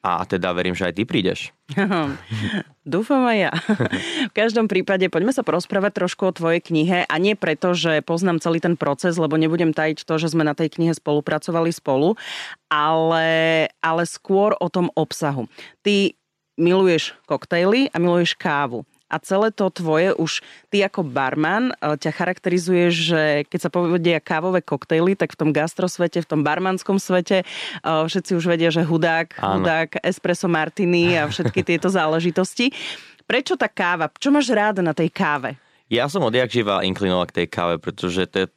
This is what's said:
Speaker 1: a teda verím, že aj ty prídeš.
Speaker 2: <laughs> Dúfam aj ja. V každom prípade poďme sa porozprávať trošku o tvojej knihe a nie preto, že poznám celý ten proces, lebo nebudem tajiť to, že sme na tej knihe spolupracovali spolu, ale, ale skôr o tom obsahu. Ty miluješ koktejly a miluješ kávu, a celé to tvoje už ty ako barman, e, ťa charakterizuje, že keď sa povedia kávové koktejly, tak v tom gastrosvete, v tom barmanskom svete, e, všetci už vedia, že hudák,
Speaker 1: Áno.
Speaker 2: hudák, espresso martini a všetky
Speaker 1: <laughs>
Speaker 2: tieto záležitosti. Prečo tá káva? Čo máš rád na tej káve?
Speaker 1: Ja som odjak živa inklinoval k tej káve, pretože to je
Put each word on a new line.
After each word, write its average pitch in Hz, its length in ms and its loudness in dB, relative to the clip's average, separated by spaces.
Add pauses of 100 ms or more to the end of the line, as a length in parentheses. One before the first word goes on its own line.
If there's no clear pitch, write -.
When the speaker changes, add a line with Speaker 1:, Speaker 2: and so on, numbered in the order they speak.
Speaker 1:
a 87 240 0
teda 90 240 -2
verím, 87 240 0
že 92 80 -2
aj 87 100 -2
ty 98 140 -2
prídeš. 92 320 0 (320)
Speaker 2:
<laughs> 165 1120 -4
Dúfam 226 400 0
aj 226 140 2 (100)
ja. - 40 -4 (760)
V - 80 -12
každom 226 320 2
prípade 185 400 0
poďme 185 240 0
sa 269 80 -2
porozprávať 180 640 -2
trošku 185 240 -2
o 180 80 -4
tvojej 170 240 0
knihe 170 480 0
a 151 80 -2
nie 190 160 2
preto, 180 400 0
že 156 320 0
poznám 170 400 0
celý 170 160 0
ten 170 160 0
proces, 147 400 -2
lebo 160 240 0
nebudem 160 320 2
tajiť 156 320 -2
to, 165 160 -2
že 160 160 -2
sme 156 80 0
na 151 80 0
tej 160 240 -2
knihe 165 160 2
spolupracovali 156 800 -2
spolu, 147 400 0 (560)
ale, 160 1120 2
ale 165 240 0
skôr 196 560 2
o 180 80 -2
tom 180 240 -2
obsahu. 143 560 -4 (320)
Ty 202 320 2 (480)
miluješ 175 640 2
koktejly 185 640 0
a - 80 -6
miluješ 175 400 2
kávu, 143 480 -2 (300)
a 160 40 -2
celé 202 300 0
to 196 220 0
tvoje 165 420 2
už - 300 -2 (240)
ty 202 160 2
ako 190 240 -2
barman, 151 640 0
e, 151 240 -2
ťa 151 160 -4
charakterizuje, 175 760 0
že 165 340 0 (220)
keď - 160 -6
sa 160 100 -4
povedia 170 480 2
kávové 180 420 0
koktejly, 165 540 0
tak 170 160 -2
v - 80 -20
tom 156 120 2
gastrosvete, 165 680 -2
v 165 80 -4
tom 156 160 0
barmanskom 185 560 0
svete, 185 400 2
e, 180 60 0 (360)
všetci 160 540 -2
už 170 100 0
vedia, 170 240 2
že 160 140 2
hudák, 165 560 0
Speaker 1:
Áno. 98 240 0
Speaker 2:
hudák, 165 400 0
espresso 180 440 -2
martini 175 680 2
a 156 100 2
všetky 147 400 -2
Speaker 1:
<laughs> - 40 -6
Speaker 2:
tieto 170 180 0
záležitosti. 180 880 0 (480)
Prečo 262 320 -2
tá 254 120 -2
káva? 175 440 -2
Čo - 180 -4
máš 277 220 2
rád 208 300 2
na 170 100 2
tej 156 180 0
káve? 143 460 -2 (320)
Speaker 1:
Ja 117 200 2
som 165 160 -2
odjak 123 260 2
živa 101 340 0
inklinoval 92 440 0
k - 120 -8
tej 87 100 0
káve, 87 280 0
pretože 90 500 -4
to - 120 -6
je 92 80 0 (100)